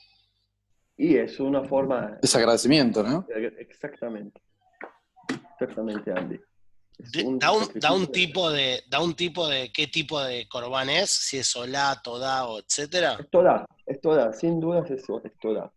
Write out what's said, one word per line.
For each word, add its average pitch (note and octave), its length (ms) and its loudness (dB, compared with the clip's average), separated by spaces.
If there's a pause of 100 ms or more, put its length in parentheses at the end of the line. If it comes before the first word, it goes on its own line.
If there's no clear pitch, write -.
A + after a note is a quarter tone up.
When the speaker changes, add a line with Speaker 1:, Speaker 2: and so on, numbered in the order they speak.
(960)
Speaker 1:
Y D3+ 200 6
es A2+ 240 -2
una C3+ 240 0
forma C3 580 -2
Speaker 2:
Es - 140 4
agradecimiento, A#2 680 4
¿no? D3 240 -2 (320)
Speaker 1:
Exactamente. A2+ 800 -12 (1200)
Exactamente, G#2+ 540 -6
Andy. F2+ 260 -6 (600)
Es A#2+ 140 -18
Speaker 3:
De, E3+ 120 -2
Speaker 1:
un C3 140 -2
Speaker 3:
da D3 140 4
un, G#3+ 60 4 (160)
da D3+ 180 2
un F#3 140 2
Speaker 1:
sacrificio. C3+ 60 -8
Speaker 3:
tipo E3+ 380 0
de, C3+ 380 0
da C#3 140 0
un E3+ 120 0
tipo F3 340 -2
de, C3 240 -2
¿qué D3+ 140 -2
tipo D3 360 -2
de B2 260 -6
corbán C3 400 -4
es? F3 220 2
Si - 280 -2
es A#2+ 80 -2
solá, C3+ 560 -2
todá, C3 460 -4
o A2 100 -8
etcétera. D3+ 640 -2
Speaker 1:
Es D3 100 -14
todá, E3+ 360 6 (180)
es - 160 -8
todá, C#3 320 4
sin E3 280 -2
dudas E3 300 0
es, C3 120 -6 (220)
es - 140 -16
todá. G2+ 380 -4